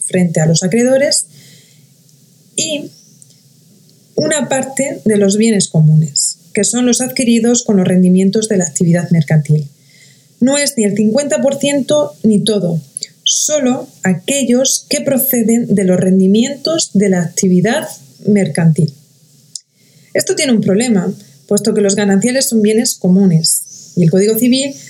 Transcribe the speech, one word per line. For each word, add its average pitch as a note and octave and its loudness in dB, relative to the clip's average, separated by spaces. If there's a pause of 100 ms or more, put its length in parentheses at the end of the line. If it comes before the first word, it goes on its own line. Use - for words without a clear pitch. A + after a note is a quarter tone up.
frente F3 0
a D#3 2
los E3 0
acreedores, B3+ 0 (1300)
y - -6 (1200)
una D4+ -2
parte C4+ -6
de A3 2
los G3+ 2
bienes G#3+ 2
comunes, D#3 0 (160)
que G3+ 0
son B3 0
los A#3+ 0
adquiridos A#3+ 0
con G#3+ 2
los F3+ 2
rendimientos F#3 2
de G#3 0
la F3+ 0
actividad E3+ 0
mercantil. D3+ 0 (720)
No C4+ 2
es C#4+ -2
ni A3 0
el G3+ -2
cincuenta B3 0
por C#4 0
ciento C#4 -2
ni G#3 2
todo, E3+ -2 (440)
solo C4+ -2 (160)
aquellos B3 0
que C#4+ -4
proceden A#3+ 0
de G3 2
los F3+ 2
rendimientos G#3 0
de G3+ 2
la F3+ 0
actividad F#3 0 (360)
mercantil. E3 0 (1200)
Esto - -4
tiene C#4+ -2
un G#3+ 2
problema, G3+ 0 (360)
puesto G#3 0
que A3 0
los G3 0
gananciales G#3+ 0
son A3 0
bienes A3 0
comunes, F#3 0
y F3 2
el E3 2
Código G#3 2
Civil C4 0 (180)